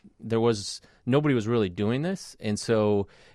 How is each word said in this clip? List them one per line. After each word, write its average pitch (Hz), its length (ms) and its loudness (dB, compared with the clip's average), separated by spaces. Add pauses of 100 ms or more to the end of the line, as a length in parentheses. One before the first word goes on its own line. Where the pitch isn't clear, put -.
(180)
there 113 220 -2
was, 113 400 0 (260)
nobody 143 260 2
was 113 140 0
really 113 220 2
doing 104 340 -2
this. 185 380 -8
And 104 180 -2
so, 104 480 2 (280)